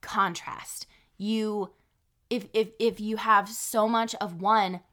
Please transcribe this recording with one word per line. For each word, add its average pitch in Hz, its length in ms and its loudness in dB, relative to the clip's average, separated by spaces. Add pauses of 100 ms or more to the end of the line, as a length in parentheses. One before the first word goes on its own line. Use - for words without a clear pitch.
contrast. - 840 -4 (320)
You, 208 540 -2 (580)
if, 233 240 -4
if, 220 160 2 (100)
if 220 200 0
you 214 180 -4
have 214 320 4
so 220 380 0
much 226 280 0
of 175 260 -6
one, 190 400 2 (100)